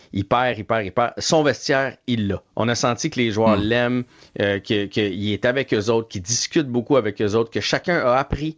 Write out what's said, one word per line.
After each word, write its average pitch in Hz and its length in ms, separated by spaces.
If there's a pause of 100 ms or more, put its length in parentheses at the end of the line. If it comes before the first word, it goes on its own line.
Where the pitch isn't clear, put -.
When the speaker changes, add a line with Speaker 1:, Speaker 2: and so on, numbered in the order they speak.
(140)
Speaker 1:
il 98 100
perd, 120 340
il 107 60
perd, 113 220
il 90 60
perd. 120 260
Son 156 240
vestiaire, 135 540 (100)
il 113 220
l'a. 92 140 (140)
On 110 120
a 120 60
senti 123 360
que - 100
les 117 120
joueurs 107 260
Speaker 2:
Hmm. 101 40
Speaker 1:
l'aiment, 120 420 (360)
euh, 101 200
que, 101 260
que 98 140
il 101 320
est 101 120
avec 127 300
eux 107 160
autres, 113 180
qu'il 98 140
discute 131 460
beaucoup 120 280
avec 107 240
eux 104 140
autres, 113 160
que 104 100
chacun 165 380
a 123 180
appris 143 420